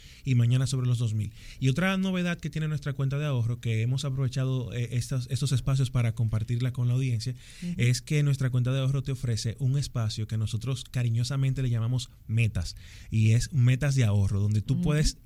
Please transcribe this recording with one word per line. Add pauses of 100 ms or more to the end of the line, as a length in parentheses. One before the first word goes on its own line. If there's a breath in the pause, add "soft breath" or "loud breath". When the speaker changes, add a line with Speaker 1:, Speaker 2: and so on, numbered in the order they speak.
(240 loud breath)
Speaker 1:
y
mañana
sobre
los
dos
mil. (280 loud breath)
Y
otra
novedad
que
tiene
nuestra
cuenta
de
ahorro,
que
hemos
aprovechado,
eh,
estas,
estos
espacios
para
compartirla
con
la
audiencia, (260 loud breath)
Speaker 2:
Ujú.
Speaker 1:
es
que
nuestra
cuenta
de
ahorro
te
ofrece
un
espacio
que
nosotros
cariñosamente
le
llamamos (160)
metas, (360 loud breath)
y
es
metas
de
ahorro,
donde
tú
Speaker 2:
Ujú.
Speaker 1:
puedes